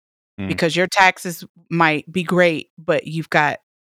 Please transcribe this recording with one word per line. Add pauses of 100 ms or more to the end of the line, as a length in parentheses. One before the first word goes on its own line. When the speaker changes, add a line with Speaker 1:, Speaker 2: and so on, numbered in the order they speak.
(380)
Speaker 1:
Mm.
Speaker 2:
Because
your
taxes (260)
might
be
great, (100)
but
you've
got (280)